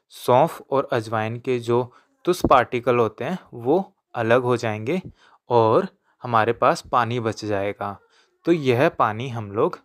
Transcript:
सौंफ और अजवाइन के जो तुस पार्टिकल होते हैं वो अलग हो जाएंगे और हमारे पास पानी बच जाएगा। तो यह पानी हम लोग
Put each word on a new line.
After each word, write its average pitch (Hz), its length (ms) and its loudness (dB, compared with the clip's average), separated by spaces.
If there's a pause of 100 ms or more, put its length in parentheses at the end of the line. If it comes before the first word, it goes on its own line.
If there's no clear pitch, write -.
(140)
सौंफ 135 500 2
और 139 300 -2
अजवाइन 113 460 -4
के 127 200 -2
जो 120 200 0 (460)
तुस 180 200 -2
पार्टिकल 123 520 4
होते 117 280 0
हैं 175 120 -6 (180)
वो 123 220 0 (380)
अलग 120 280 2
हो 123 140 0
जाएंगे 117 440 -4 (480)
और 120 380 4 (360)
हमारे 113 320 0
पास 147 360 0
पानी 123 280 0
बच 110 260 -6
जाएगा। 101 520 -6 (480)
तो 165 60 0
यह 139 380 2
पानी 117 400 -2
हम 110 220 -10
लोग 131 340 -2